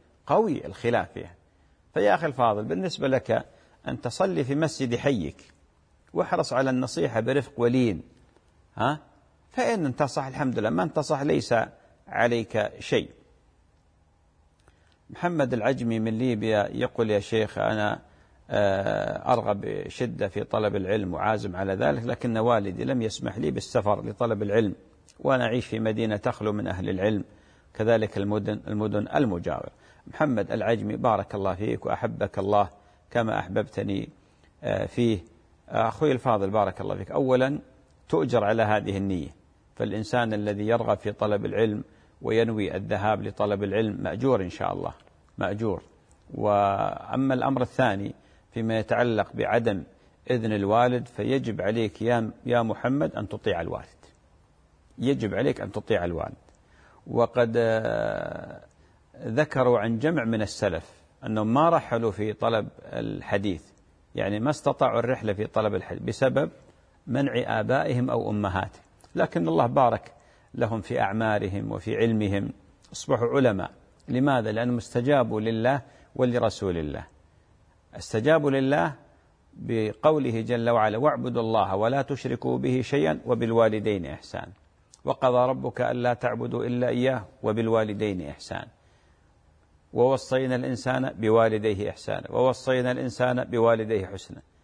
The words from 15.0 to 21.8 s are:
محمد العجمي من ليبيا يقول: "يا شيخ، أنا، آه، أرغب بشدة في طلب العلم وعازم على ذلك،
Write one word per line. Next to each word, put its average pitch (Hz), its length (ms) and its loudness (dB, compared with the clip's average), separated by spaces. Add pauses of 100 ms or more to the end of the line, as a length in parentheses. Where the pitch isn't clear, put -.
محمد 156 420 0
العجمي 117 460 0
من 110 200 0
ليبيا 110 540 2
يقول: 120 380 0
"يا 104 100 4
شيخ، 107 380 0
أنا، 107 400 0 (520)
آه، 101 800 0
أرغب 107 280 0
بشدة - 680 -4
في 101 160 -4
طلب 104 320 0
العلم 95 380 -2
وعازم 104 420 -2
على 95 180 -2
ذلك، 123 300 0